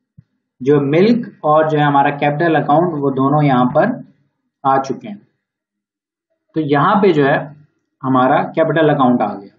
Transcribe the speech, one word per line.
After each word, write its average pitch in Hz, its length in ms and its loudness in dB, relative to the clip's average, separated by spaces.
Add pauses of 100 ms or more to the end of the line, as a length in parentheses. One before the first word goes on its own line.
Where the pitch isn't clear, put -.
(600)
जो 139 200 2
मिल्क 180 440 0 (200)
और 156 240 2
जो 151 80 -2
है 147 60 0
हमारा 143 280 2
कैपिटल 151 440 -2
अकाउंट 151 400 0
वो 139 180 -4
दोनों 139 300 0
यहाँ 127 240 2
पर 220 240 0 (720)
आ 135 160 2
चुके 117 280 -8
हैं, 101 100 -14 (1400)
तो 160 80 -2
यहाँ 147 340 0
पे 196 160 4
जो 147 120 2
है 147 120 0 (680)
हमारा 131 340 2 (180)
कैपिटल 156 340 0
अकाउंट 123 320 2
आ 107 60 -2
गया, 101 320 -12